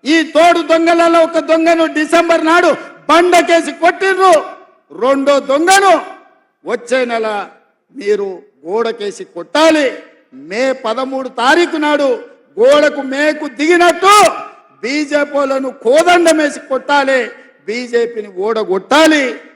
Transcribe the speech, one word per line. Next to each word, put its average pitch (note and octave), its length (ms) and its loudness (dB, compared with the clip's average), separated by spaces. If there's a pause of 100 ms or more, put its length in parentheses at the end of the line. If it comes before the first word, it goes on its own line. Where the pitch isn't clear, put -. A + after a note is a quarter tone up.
ఈ D#4+ 180 0
తోడు E4+ 380 2 (100)
దొంగలలో E4+ 520 2
ఒక E4 160 -2
దొంగను E4 540 0
డిసెంబర్ D#4+ 520 0
నాడు E4+ 260 2 (380)
బండకేసి E4+ 640 2
కొట్టిండ్రు. F#4 600 2 (680)
రెండో C#4 380 0
దొంగను F4 540 2 (720)
వచ్చే A#3+ 400 -4
నెల A3 420 -6 (480)
మీరు G3 440 -4 (280)
గోడకేసి G#3 560 -6
కొట్టాలి. C#4+ 760 -2 (360)
మే G3 400 -6 (120)
పదమూడు C4 440 -6
తారీఖు D#4 480 0
నాడు D4 320 0 (500)
గోడకు C#4+ 420 2
మేకు D4 460 -4
దిగినట్టు E4+ 680 2 (680)
బీజేపీలను C#4 880 -4 (140)
కోదండమేసి D#4+ 760 2
కొట్టాలి, C4+ 720 -2 (360)
బీజేపీని A#3 640 -6 (160)
ఓడగొట్టాలి. A#3 920 0 (160)